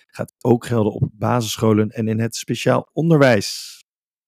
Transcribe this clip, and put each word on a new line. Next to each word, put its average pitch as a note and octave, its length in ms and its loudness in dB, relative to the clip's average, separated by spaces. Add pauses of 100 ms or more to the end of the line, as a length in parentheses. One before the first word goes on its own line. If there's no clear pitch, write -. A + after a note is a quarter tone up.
gaat - 340 -12
ook A#2+ 260 2
gelden A2 260 0
op - 200 -4
basisscholen A2 800 0
en A2 180 -6
in A2 120 -2
het A#2 160 -4
speciaal B2 560 -2
onderwijs. C#3 800 2 (540)